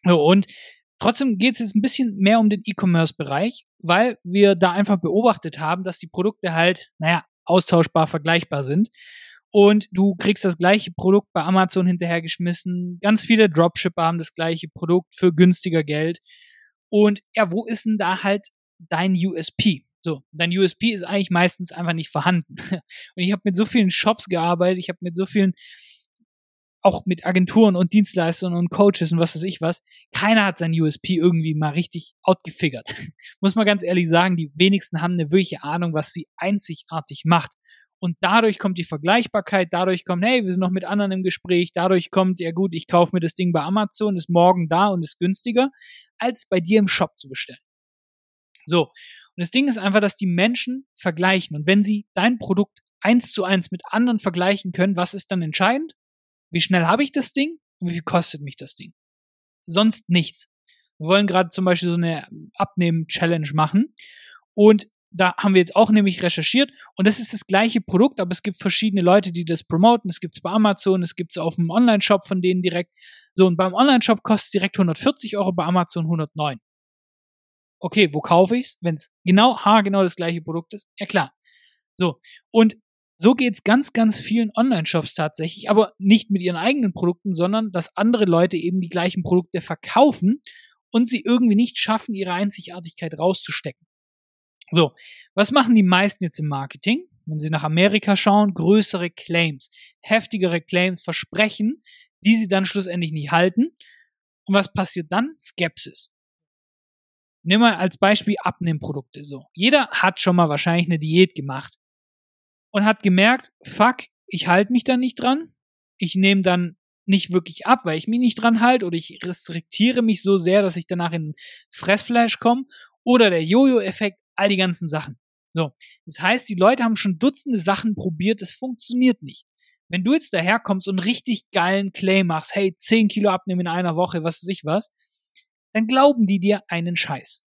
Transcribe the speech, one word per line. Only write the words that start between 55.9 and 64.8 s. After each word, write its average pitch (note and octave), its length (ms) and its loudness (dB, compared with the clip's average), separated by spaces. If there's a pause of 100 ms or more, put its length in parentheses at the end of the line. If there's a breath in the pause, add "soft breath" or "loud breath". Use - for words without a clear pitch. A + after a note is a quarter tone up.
Wie E3+ 100 -2
schnell F3 240 2
habe A3+ 180 2
ich C#4 80 -4
das C#4 200 -4
Ding D#4 260 -4 (240)
und F3 80 -4
wie E3+ 40 -6
viel E3+ 100 -6
kostet E3 380 -4
mich C#3+ 160 -14
das - 180 -18
Ding? - 180 -18 (680)
Sonst G#3 440 -2
nichts. - 420 -2 (500 soft breath)
Wir D#3 80 -8
wollen G3+ 180 4
gerade F#3 240 0
zum F#3 160 -4
Beispiel F3 240 0
so E3+ 60 0
eine E3 320 -4 (260)
Abnehmen-Challenge E3 1040 -2
machen D#3 400 0 (580 loud breath)
und G#3+ 340 6 (220)